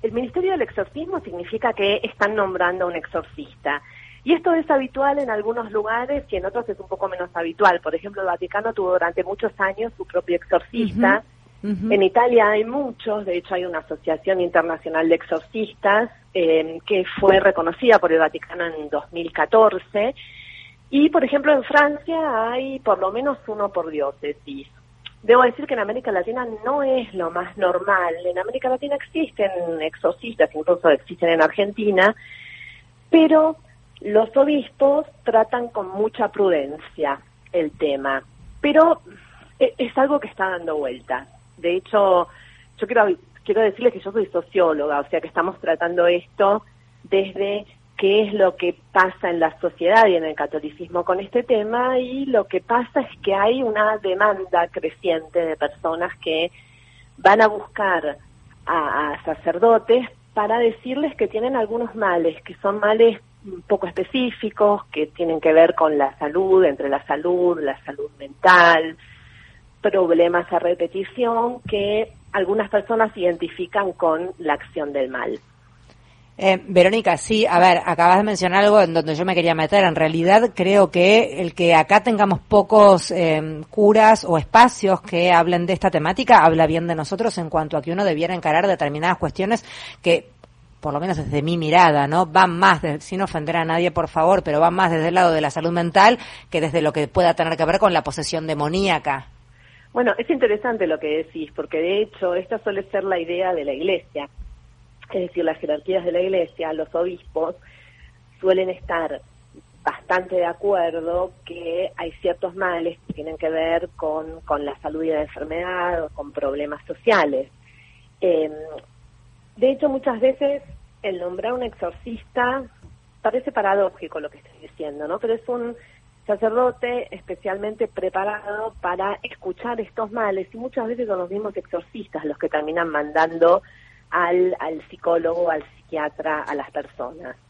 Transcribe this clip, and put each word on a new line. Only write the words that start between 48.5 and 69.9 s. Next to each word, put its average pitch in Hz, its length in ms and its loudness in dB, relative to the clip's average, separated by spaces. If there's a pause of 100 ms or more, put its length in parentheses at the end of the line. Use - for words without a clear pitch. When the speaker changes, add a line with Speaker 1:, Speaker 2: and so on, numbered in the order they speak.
Speaker 1:
que 175 180 -4 (160)
pasa 185 380 0
en 175 100 -2
la 160 200 0
sociedad 190 480 2
y 180 80 4
en 165 100 -2
el 156 100 -6
catolicismo 156 720 -6
con 185 140 -2
este 240 240 -4
tema, 240 560 0
y 254 260 -6
lo 233 220 0
que 185 120 -4
pasa 240 420 -2
es - 200 -10
que 196 140 -2
hay 226 260 0
una 214 380 0
demanda 190 680 0
creciente 165 800 -4
de 160 100 -4
personas 165 600 -6
que 165 340 -4 (640)
van 208 240 6
a 220 60 8
buscar 185 720 -2 (480)
a, 147 480 -2
a - 100 -12
sacerdotes 220 840 2 (240)
para 214 240 0
decirles 254 580 -2
que 214 120 -2
tienen 247 280 -4
algunos 226 400 -4
males, 175 460 -2
que - 140 -20
son 202 240 -4
males 220 420 4 (240)
un 185 160 -14
poco 196 240 -2
específicos, 208 1080 -2
que 151 160 -2
tienen 165 320 -4
que 160 140 4
ver 165 220 6
con 156 220 2
la 139 200 0
salud, 185 480 2
entre 139 240 -2
la 139 160 -4
salud, 175 560 0
la 135 240 -4
salud - 320 -12
mental, 165 800 4 (840)
problemas 175 720 2